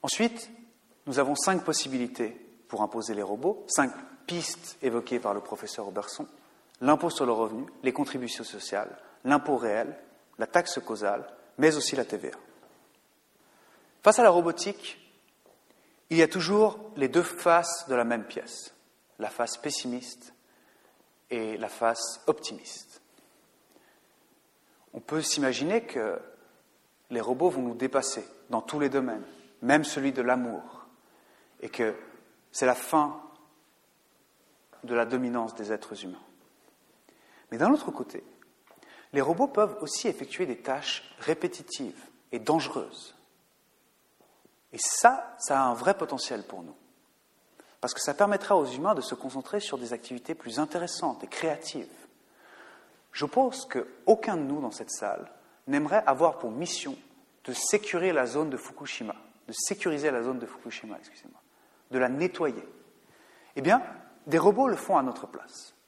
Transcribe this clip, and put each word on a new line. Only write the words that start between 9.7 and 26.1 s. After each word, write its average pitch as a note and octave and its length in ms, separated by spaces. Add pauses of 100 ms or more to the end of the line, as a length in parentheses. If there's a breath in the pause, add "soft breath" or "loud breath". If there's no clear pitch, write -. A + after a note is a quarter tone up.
la A2+ 80
taxe F3 320
causale, G#2 480 (320)
mais D3+ 180
aussi C#3 200
la B2 80
T G#2+ 120
V D2+ 140
A. - 60 (1700 soft breath)
Face G#3+ 180
à - 20
la G#3+ 80
robotique, F3 760 (1040 soft breath)
il D#3+ 60
y E3 60
a D#3+ 60
toujours F#3+ 500 (180)
les C#3 120
deux E3+ 160
faces - 640
de C3+ 80
la A#2+ 80
même A#2 200
pièce, - 480 (460)
la G#2+ 100
face - 280
pessimiste - 760 (960 soft breath)
et A2 280
la G#2 100
face - 600
optimiste. - 760 (1900 soft breath)
On A2 60
peut D#3 220
s'imaginer D3 600
que A2 380 (880)